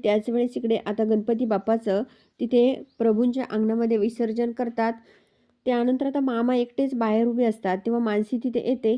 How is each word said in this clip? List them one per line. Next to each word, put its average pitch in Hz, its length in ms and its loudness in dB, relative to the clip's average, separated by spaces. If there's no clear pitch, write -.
त्याच 214 280 0
वेळेस 240 260 0
इकडे 226 200 0
आता 214 180 -2
गणपती 220 420 0
बाप्पाचं 220 560 0
तिथे 240 320 4
प्रभूंच्या 233 520 2
अंगणामध्ये 220 460 0
विसर्जन 233 560 -2
करतात. 233 400 -2
त्यानंतर 254 400 0
आता 277 160 -2
मामा 247 340 0
एकटेच 262 380 -2
बाहेर 226 320 2
उभे 240 180 0
असतात, 196 340 0
तेव्हा 233 240 -2
मानसी 214 360 -2
तिथे 233 220 -4
येते. 240 380 0